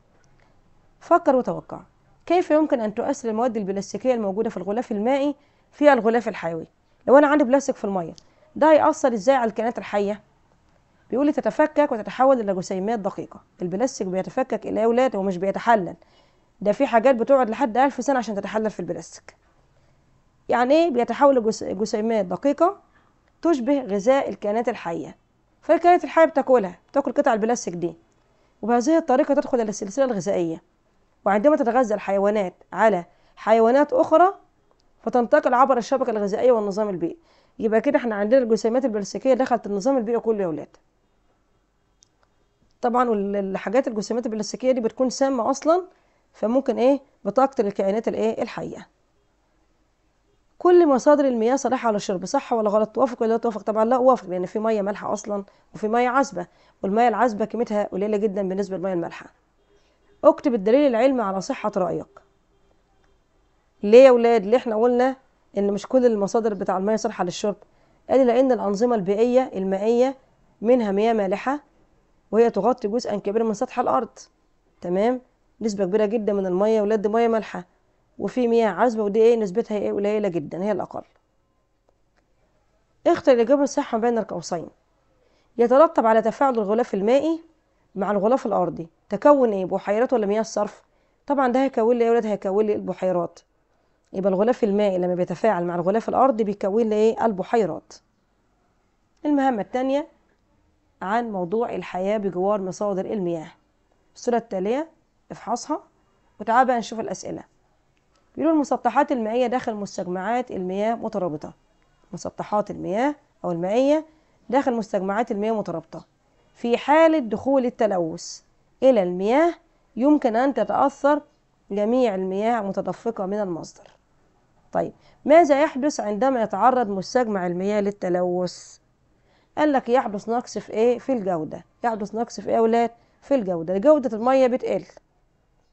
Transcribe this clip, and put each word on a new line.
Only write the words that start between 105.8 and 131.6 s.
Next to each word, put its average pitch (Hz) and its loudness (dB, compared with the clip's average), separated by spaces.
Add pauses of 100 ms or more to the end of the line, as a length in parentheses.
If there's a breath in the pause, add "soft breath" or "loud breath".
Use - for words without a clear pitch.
وتعال 226 2
بقى 247 0
نشوف 220 -8
الأسئلة. - -10 (920)
بيقولوا: 320 0
"المسطحات 269 0
المائية 233 -2
داخل 240 -4
مستجمعات 196 -6
المياه 196 -4
مترابطة". 185 -8 (600)
مسطحات 208 -6
المياه 185 -4 (300)
أو 175 -2
المائية 254 0 (460 soft breath)
داخل 262 0
مستجمعات 202 -4
المياه 214 -4
مترابطة. 175 -8 (500)
في 233 -2
حالة 320 4
دخول 240 0
التلوث 180 -4 (420)
إلى 247 6
المياه 214 2 (420)
يمكن 262 2
أن 262 0
تتأثر 277 0 (500)
جميع 214 0
المياه 196 -2
المتدفقة 196 -6
من 208 -4
المصدر. 170 -10 (800)
طيب، 170 -4 (320 soft breath)
ماذا 285 6
يحدث 285 -2
عندما 220 -2
يتعرض 220 2
مستجمع 202 -2
المياه 190 -2
للتلوث؟ 180 -4 (800)
قال 302 2
لك 262 -2
يحدث 233 -2
نقص 233 -6
في - -12
إيه؟ 233 2
في - -4
الجودة. 180 -4 (200)